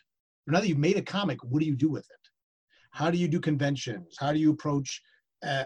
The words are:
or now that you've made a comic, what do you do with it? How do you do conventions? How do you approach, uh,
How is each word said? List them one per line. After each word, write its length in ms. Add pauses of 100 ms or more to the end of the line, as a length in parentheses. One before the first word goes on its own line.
(480)
or 60
now 60
that 80
you've 100
made 200
a 40
comic, 420
what 180
do 40
you 100
do 140
with 160
it? 240 (600)
How 180
do 80
you 100
do 120
conventions? 800
How 120
do 60
you 140
approach, 500 (420)
uh, 220